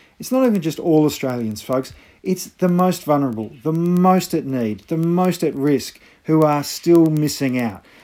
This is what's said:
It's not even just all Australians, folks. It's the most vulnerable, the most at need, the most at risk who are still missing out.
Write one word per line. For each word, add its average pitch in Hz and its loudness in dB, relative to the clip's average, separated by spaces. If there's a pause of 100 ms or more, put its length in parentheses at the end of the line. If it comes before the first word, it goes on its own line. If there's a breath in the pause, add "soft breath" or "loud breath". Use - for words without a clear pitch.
(180 soft breath)
It's - -8
not 262 2
even 208 0
just 151 -4
all 156 4
Australians, 120 -4
folks. - -4 (300 soft breath)
It's 185 -4
the - -4
most 180 0
vulnerable, 131 -2 (100)
the 156 -2
most 180 2
at 139 -4
need, 117 -4
the 165 -4
most 175 0
at 139 -2
risk 139 -2 (240 soft breath)
who 156 4
are 147 2
still 170 4
missing 147 -2
out. 107 -6 (200 soft breath)